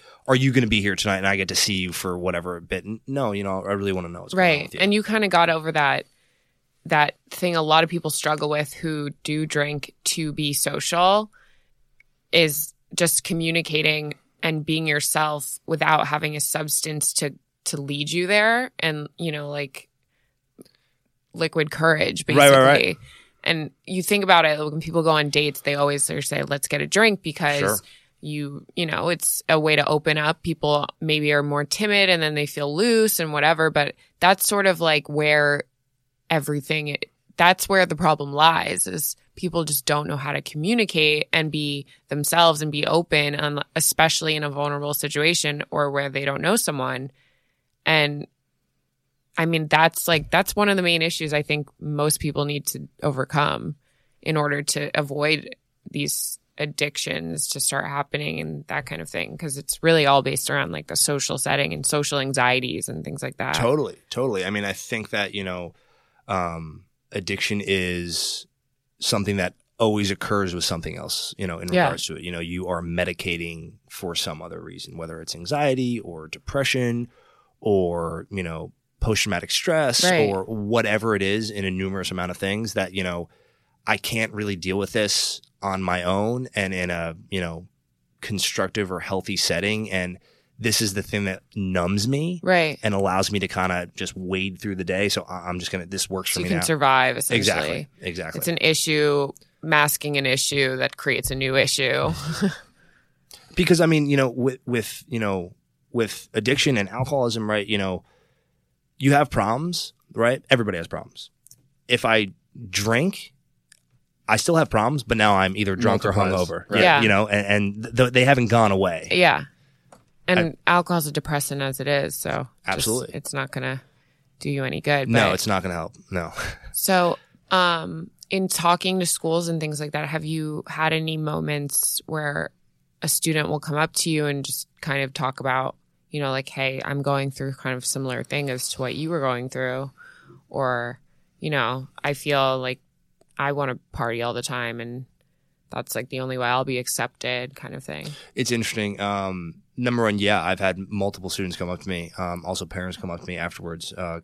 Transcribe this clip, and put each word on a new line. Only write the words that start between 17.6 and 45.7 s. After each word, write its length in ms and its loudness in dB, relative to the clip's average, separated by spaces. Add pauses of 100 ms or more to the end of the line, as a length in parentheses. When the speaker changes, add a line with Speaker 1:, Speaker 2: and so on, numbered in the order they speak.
Speaker 2:
to 160 -4
lead 320 -4
you 140 0
there. 520 4
And, 300 -4 (100)
you 140 -4
know, 160 -8
like, 400 -8 (1400)
liquid 380 -2
courage, 560 0
basically. 240 10
Speaker 1:
Right, 140 10
right, 220 6
right. 100 -2 (460)
Speaker 2:
And 280 -2 (140)
you 180 -4
think 220 0
about 200 8
it, 140 2
when 220 -2
people 220 0
go 80 4
on 180 4
dates, 340 0
they 120 0
always 280 2
sort 160 -2
of 60 -4
say, 200 -2
"Let's 240 -4
get 120 -2
a 60 -2
drink," 360 4
because 360 0
Speaker 1:
Sure. 200 2 (420)
Speaker 2:
you, 440 -6 (100)
you 120 -2
know, 240 -2
it's 400 -2
a 100 6
way 160 4
to 100 2
open 300 2
up. 260 0
People 440 0 (140)
maybe 320 0
are 100 4
more 220 0
timid 440 2
and 140 4
then 120 0
they 120 0
feel 280 -4
loose 460 4
and 140 -2
whatever. 360 4
But 260 0 (240)
that's 260 6
sort 200 2
of, 140 4
like, 300 2
where 540 4 (640)
everything, 680 -2 (400)
that's 320 6
where 160 6
the 120 0
problem 360 2
lies, 540 4
is 280 -4 (220)
people 280 -2
just 200 -4
don't 240 0
know 80 -2
how 160 -4
to 80 -4
communicate 920 0
and 200 2
be 320 -4 (240)
themselves 540 4
and 100 -2
be 140 -2
open, 520 2
um, 220 -2 (160)
especially 600 2
in 80 -4
a 40 -2
vulnerable 460 -2
situation 760 0